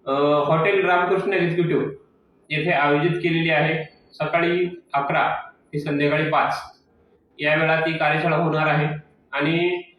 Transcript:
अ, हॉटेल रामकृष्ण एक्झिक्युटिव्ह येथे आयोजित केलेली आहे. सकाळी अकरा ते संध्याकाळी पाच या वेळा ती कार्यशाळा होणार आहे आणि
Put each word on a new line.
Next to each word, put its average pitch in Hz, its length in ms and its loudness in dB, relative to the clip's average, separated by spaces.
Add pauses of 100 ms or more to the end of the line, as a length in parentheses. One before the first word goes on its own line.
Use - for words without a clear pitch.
अ, 135 40 -4 (100)
हॉटेल 160 640 2
रामकृष्ण 180 460 2
एक्झिक्युटिव्ह 165 600 0 (580)
येथे 151 200 -2
आयोजित 147 400 2
केलेली 160 400 0
आहे. 156 340 0 (280)
सकाळी 170 680 -2 (100)
अकरा - 420 0 (380)
ते 147 60 -4
संध्याकाळी 147 520 0
पाच 143 320 0 (760)
या 147 160 0
वेळा 160 260 2
ती 160 120 -2
कार्यशाळा 156 440 0
होणार 156 300 0
आहे 151 320 0 (340)
आणि 170 500 0 (160)